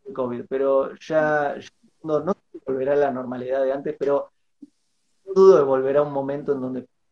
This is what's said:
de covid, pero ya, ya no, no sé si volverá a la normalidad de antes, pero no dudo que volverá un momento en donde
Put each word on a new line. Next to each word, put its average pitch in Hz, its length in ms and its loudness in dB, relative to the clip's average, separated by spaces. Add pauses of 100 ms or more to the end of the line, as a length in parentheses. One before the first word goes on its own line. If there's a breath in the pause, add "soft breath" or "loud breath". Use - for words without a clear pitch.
de 135 60 -14
covid, 120 360 -6
pero 135 460 0
ya, 151 640 -2
ya 131 100 -20 (340)
no, 156 180 0
no 175 120 -2
sé - 60 -6 (140)
si 165 120 -16
volverá 135 280 -2
a - 40 2
la 143 140 2
normalidad 127 520 -4
de 135 100 0
antes, 143 260 -8
pero 139 320 -2 (960)
no 190 60 -10
dudo 190 240 8
que 143 60 6
volverá 135 380 2
un 147 100 -2
momento 139 420 -4
en 131 80 -4
donde 127 260 -8 (240)